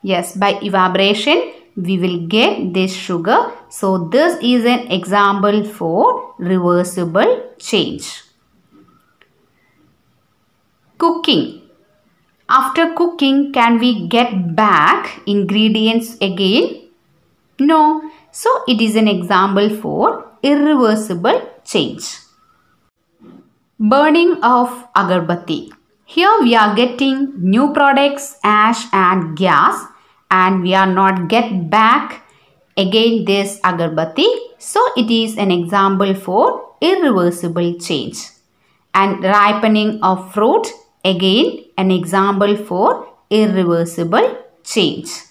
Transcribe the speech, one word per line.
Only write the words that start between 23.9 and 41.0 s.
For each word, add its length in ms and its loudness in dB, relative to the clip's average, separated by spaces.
of 280 2
agarbatti. 760 -2
Here 360 2
we 140 4
are 180 4
getting 640 -2
new 360 0
products, 720 0
ash 480 2
and 420 0
gas, 480 2
and 300 2
we 120 0
are 140 4
not 400 2
get 420 -2
back 560 0
again 480 0
this 360 -2
agarbatti. 640 -2
So, 220 -4
it 160 0
is 260 -2
an 140 0
example 600 0
for 680 -2
irreversible 1000 0
change. 500 -8
And 280 0
ripening 800 0
of 320 -2
fruit, 340 0